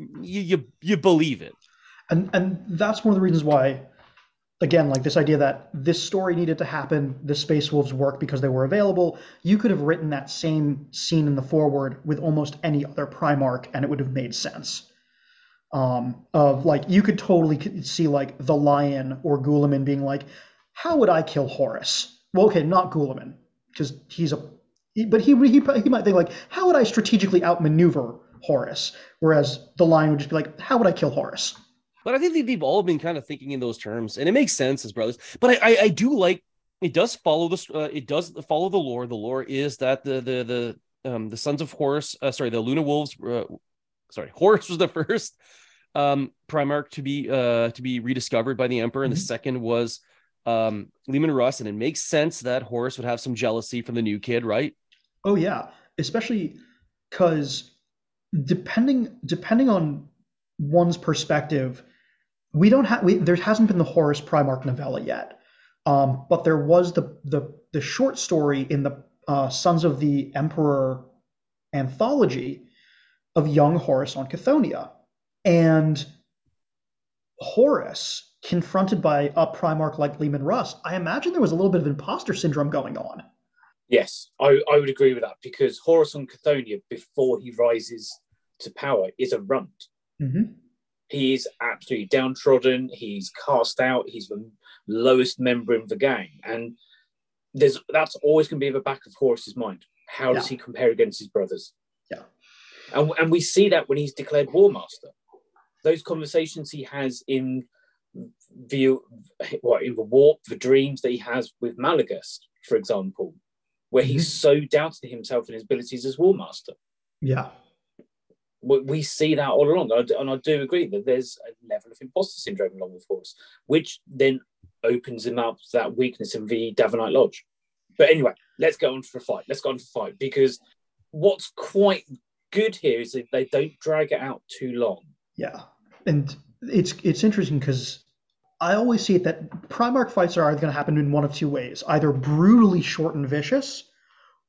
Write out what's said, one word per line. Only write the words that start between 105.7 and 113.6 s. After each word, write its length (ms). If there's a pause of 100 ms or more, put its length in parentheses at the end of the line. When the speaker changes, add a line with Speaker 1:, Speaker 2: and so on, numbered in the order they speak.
Speaker 3:
Those 180
conversations 720
he 120
has 440
in 380 (1040)
the, 280 (640)
what, 220
in 120
the 80
warp, 440
the 80
dreams 460
that 100
he 60
has 420
with 180
Malagast, 600 (280)
for 100
example, 580 (540)